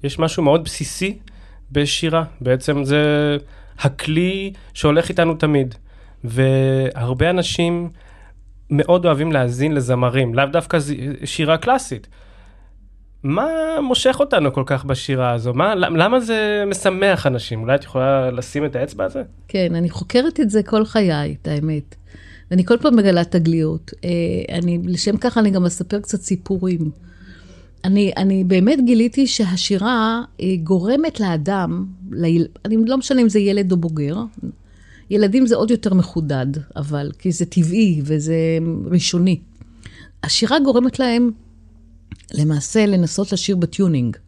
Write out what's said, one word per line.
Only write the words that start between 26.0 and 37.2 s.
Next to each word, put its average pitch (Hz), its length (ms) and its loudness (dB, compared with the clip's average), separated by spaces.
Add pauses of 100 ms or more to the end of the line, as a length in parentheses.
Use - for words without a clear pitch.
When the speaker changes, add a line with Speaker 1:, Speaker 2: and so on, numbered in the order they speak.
Speaker 2:
קצת 202 200 -6
סיפורים. 180 720 -4 (920)
אני, 196 320 2
אני 190 280 2
באמת 190 400 4
גיליתי 240 420 4
שהשירה, 220 960 0 (180)
אה, 185 220 0
גורמת 214 580 0
לאדם, 180 680 -2 (240)
ליל-, 170 360 2 (180)
אני 214 120 0 (100)
לא 262 120 0
משנה 254 240 2
אם 233 60 6
זה 202 100 2
ילד 202 340 2
או 185 40 2
בוגר, 160 400 -2 (920)
ילדים 214 360 4
זה 226 100 2
עוד 214 140 0
יותר 220 240 2
מחודד, 147 520 0 (300)
אבל, 143 420 -6
כי 185 140 -2